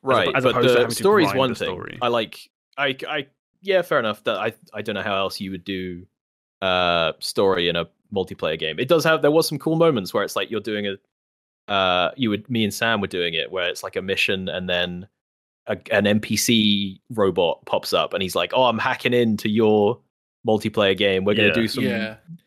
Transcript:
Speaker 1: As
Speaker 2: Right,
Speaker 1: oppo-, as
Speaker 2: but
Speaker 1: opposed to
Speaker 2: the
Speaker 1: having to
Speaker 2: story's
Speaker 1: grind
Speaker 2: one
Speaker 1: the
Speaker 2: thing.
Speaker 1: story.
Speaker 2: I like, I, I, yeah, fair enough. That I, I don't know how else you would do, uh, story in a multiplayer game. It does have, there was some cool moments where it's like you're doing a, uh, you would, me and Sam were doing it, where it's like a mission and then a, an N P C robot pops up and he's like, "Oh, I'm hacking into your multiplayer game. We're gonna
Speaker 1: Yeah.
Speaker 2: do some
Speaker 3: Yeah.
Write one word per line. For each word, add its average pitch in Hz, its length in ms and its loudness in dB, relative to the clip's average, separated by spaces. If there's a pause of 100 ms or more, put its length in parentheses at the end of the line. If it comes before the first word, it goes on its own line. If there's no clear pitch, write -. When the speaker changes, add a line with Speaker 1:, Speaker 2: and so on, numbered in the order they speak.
Speaker 1:
As 143 60 -6
Speaker 2:
Right, 110 200 4
Speaker 1:
oppo-, - 80 0
as 131 80 2
Speaker 2:
but 127 60 6
Speaker 1:
opposed 123 180 4
to 127 40 6
Speaker 2:
the 120 60 6
Speaker 1:
having 120 120 2
to 120 60 -4
Speaker 2:
story's 190 300 4
Speaker 1:
grind 98 120 0
Speaker 2:
one 131 120 4
Speaker 1:
the 117 60 -2
Speaker 2:
thing. 90 120 -4
Speaker 1:
story. - 320 -10
Speaker 2:
I 123 80 0
like, 117 420 -4 (280)
I, 135 180 -2 (120)
I, 147 180 -6 (340)
yeah, 185 220 2
fair 170 160 0
enough. 107 260 -2
That 113 140 0
I, 110 140 -2 (200)
I 107 100 -10
don't 107 120 -6
know 95 80 -4
how 101 140 -2
else 95 240 -2
you 95 100 -6
would 92 140 -10
do, 92 420 -8 (560)
uh, 87 560 2
story 95 500 0
in 85 80 0
a 85 100 -2 (280)
multiplayer 90 440 -4
game. 80 200 -6
It 127 100 -4
does 165 160 4
have, 160 180 2
there 147 80 4
was 156 180 4
some 151 100 -6
cool 160 180 -2
moments 151 380 2
where 107 100 0
it's - 120 -6
like 98 140 -4
you're 107 100 -4
doing 104 260 -4
a, - 840 -12
uh, 90 440 2
you 120 140 0
would, 104 200 -4
me 113 140 0
and 101 80 0
Sam 113 300 0
were 95 40 -2
doing 87 280 -4
it, 76 160 -4
where 90 180 -4
it's - 140 -8
like 95 140 -8
a 95 60 -4
mission 95 460 -2
and 90 220 -6
then 90 360 -4 (600)
a, 110 100 -4 (140)
an 104 160 2
N 104 140 4
P 107 160 -4
C 101 640 2 (100)
robot 95 560 0
pops - 280 -4
up 80 200 0
and 92 80 -2
he's 90 140 -6
like, 90 180 -2
"Oh, 131 100 2
I'm 117 140 0
hacking 123 360 -2
into 113 340 2
your 107 500 2 (480)
multiplayer 104 480 2
game. 95 300 2
We're 101 100 2
gonna 104 140 4
Speaker 1:
Yeah. - 60 2
Speaker 2:
do 113 140 0
some - 160 -4
Speaker 3:
Yeah. 110 320 -4 (300)